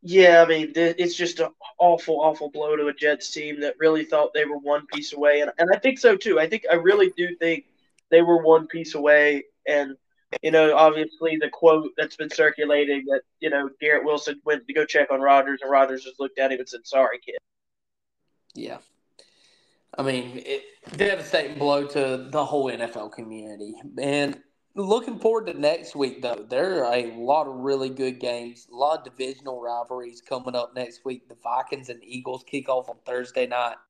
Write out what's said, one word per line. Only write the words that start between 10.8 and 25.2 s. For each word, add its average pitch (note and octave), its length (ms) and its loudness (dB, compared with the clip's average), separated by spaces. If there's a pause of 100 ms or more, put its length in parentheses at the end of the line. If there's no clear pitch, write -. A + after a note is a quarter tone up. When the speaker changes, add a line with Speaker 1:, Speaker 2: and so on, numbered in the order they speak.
Speaker 1:
the D3 80 -2
quote D#3 480 4
that's D3+ 200 -4
been D#3 120 -8
circulating D3 760 0
that, C#3 160 -2 (180)
you D#3 80 -4
know, C#3 220 -4 (100)
Garrett D3+ 240 2
Wilson D3 400 -4
went C#3+ 220 -4
to C#3 80 -12
go D3+ 100 0
check D3 260 0
on C3+ 100 -2
Rodgers C#3 420 2
and C3+ 80 -6
Rodgers C3 340 2
just C3 160 -16
looked C3+ 180 -8
at C3+ 140 0
him B2+ 60 -6
and B2+ 100 -10
said, A#2 180 -16
"Sorry, B2 380 0
kid." - 120 -14 (1160)
Speaker 2:
Yeah. - 260 -16 (1160)
I C3+ 60 -6
mean, B2+ 420 -6
it, C#3 200 -8 (320)
devastating F#3 600 -2
blow C#3+ 300 0
to C3 420 -4
the D3 160 -2
whole C3+ 240 -2
N A#2 120 -8
F A#2 160 -8
L G#2+ 120 -12
community. G#2+ 680 -16 (200)
And C#3+ 420 -4 (360)
looking A3 460 -4